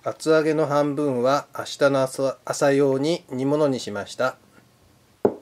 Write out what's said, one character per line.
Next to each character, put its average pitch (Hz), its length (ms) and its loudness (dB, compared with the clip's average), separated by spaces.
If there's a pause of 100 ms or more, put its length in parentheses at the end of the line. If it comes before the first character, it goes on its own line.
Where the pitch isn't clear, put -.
厚 151 260 -2
揚 156 120 6
げ 156 100 0
の 151 140 2
半 143 280 0
分 139 280 -2
は 135 240 2 (100)
明 - 60 -8
日 - 260 0
の 135 140 2
朝、 131 400 -4
朝 139 300 0
用 139 240 2
に 160 320 -2
煮 131 160 -4
物 147 240 2
に 123 100 -2
し - 100 -10
ま 101 160 -8
し - 120 -16
た。 127 180 -2 (1080)